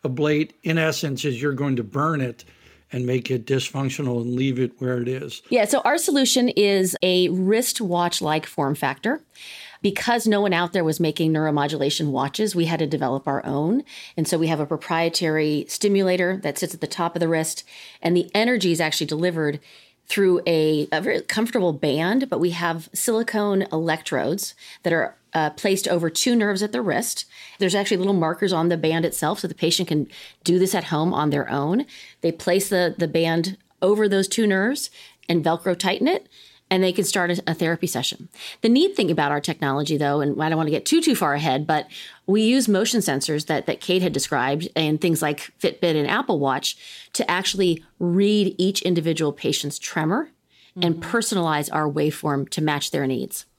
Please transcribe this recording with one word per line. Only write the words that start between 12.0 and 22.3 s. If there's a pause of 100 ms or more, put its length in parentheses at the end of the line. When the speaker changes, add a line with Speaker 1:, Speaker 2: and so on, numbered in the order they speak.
Speaker 2:
watches,
we
had
to
develop
our
own. (340)
And
so
we
have
a
proprietary
stimulator
that
sits
at
the
top
of
the
wrist, (380)
and
the
energy
is
actually
delivered (440)
through
a,
a
very
comfortable
band,
but